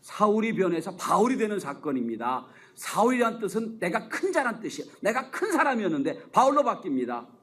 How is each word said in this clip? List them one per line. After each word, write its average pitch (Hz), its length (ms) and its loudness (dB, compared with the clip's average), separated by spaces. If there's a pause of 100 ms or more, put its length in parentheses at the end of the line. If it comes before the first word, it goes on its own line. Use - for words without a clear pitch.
사울이 214 540 0
변해서 180 400 -2
바울이 208 420 2
되는 208 220 -2
사건입니다. 127 880 -4 (280)
사울이란 233 640 0
뜻은 220 400 -4
내가 180 280 -2
큰 - 240 -2
자란 269 300 0
뜻이에요. 143 300 -8 (100)
내가 226 280 0
큰 415 220 -2
사람이었는데 208 800 0
바울로 277 320 6
바뀝니다. 127 640 -2 (160)